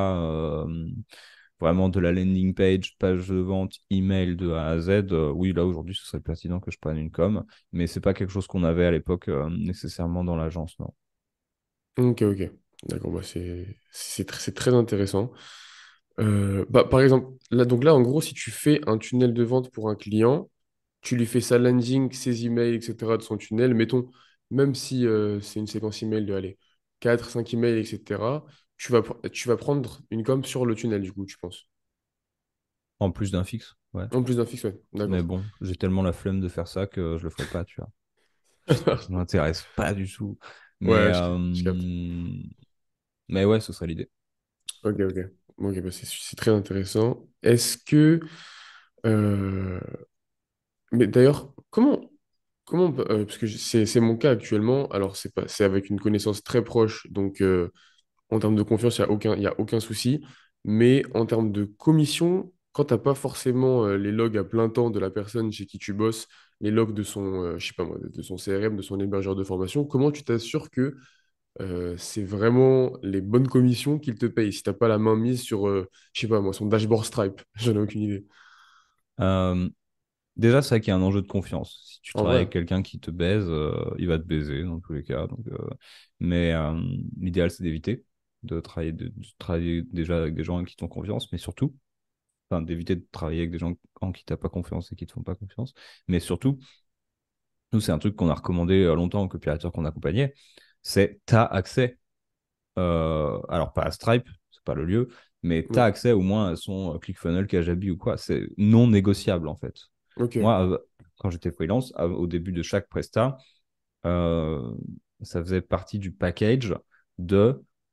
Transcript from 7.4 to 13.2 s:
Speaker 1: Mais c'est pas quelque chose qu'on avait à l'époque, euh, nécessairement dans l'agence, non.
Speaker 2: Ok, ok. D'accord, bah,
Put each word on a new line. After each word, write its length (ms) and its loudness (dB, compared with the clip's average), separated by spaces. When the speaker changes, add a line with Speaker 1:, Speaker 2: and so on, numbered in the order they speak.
Speaker 1:
Mais 160 -2
c'est 140 -6
pas 120 2
quelque 200 -4
chose 140 -4
qu'on 180 -2
avait 200 2
à 60 4
l'époque, 380 -2
euh, 200 -2
nécessairement 760 -4
dans 100 -2
l'agence, 440 -6
non. 140 -12
Speaker 2:
Ok, 260 2
ok. 280 0
D'accord, 220 -6
bah, 120 -6